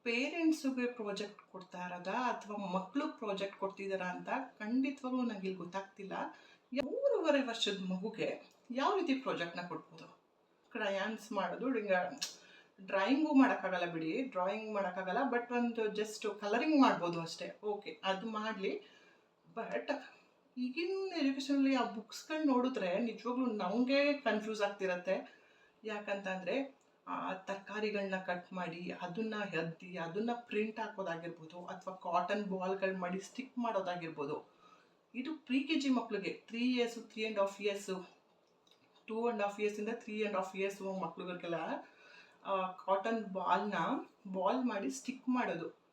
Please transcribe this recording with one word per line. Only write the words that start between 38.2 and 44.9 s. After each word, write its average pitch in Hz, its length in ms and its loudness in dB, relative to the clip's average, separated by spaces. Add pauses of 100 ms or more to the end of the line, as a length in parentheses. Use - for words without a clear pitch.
ಟೂ 226 200 0
ಆ್ಯಂಡ್ 214 160 2
ಹಾಫ್ 202 180 0
ಇಯರ್ಸಿಂದ 208 320 0
ತ್ರೀ 214 280 -4
ಆ್ಯಂಡ್ 196 160 0
ಹಾಫ್ 190 200 -2
ಇಯರ್ಸ್ 196 260 0
ಮಕ್ಳುಗಳಿಗೆಲ್ಲ, 180 720 -4 (920)
ಆ, 190 220 2
ಕಾಟನ್ 202 640 2
ಬಾಲ್‌ನ 196 420 2 (520)
ಬಾಲ್ 196 380 2
ಮಾಡಿ 226 260 0